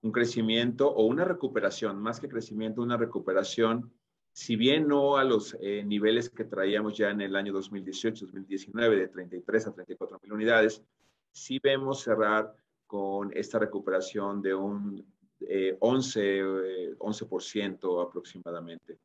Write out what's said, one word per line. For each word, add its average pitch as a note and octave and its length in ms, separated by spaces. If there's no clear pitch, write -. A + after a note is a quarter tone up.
Un A2 100
crecimiento A#2+ 760
o A2 180
una C#3 200
recuperación, G#2+ 720
más A2+ 200
que C#3 100
crecimiento, A2 540
una A#2+ 120
recuperación, A2+ 960
si - 220
bien C#3+ 320
no C#3+ 300
a C3+ 60
los, A2+ 380
eh, G2+ 220
niveles G#2+ 460
que - 140
traíamos G#2 520
ya G#2+ 140
en G#2 120
el F#2+ 140
año G2 180
dos G2 180
mil G2 120
dieciocho, G2+ 420
dos F#2 100
mil F#2+ 100
diecinueve, G#2 520
de F#2 100
treinta F2+ 280
y F2+ 60
tres G#2+ 240
a G#2 80
treinta F2+ 200
y - 20
cuatro - 260
mil G2+ 100
unidades, A2 520
sí - 260
vemos C3+ 440
cerrar G#2+ 520
con G2 500
esta G#2+ 220
recuperación G2 840
de G2 140
un, G2+ 500
eh, F#2+ 400
once, A2 600
eh, F#2+ 600
once G#2+ 260
por F#2 160
ciento F#2+ 580
aproximadamente. E2+ 1040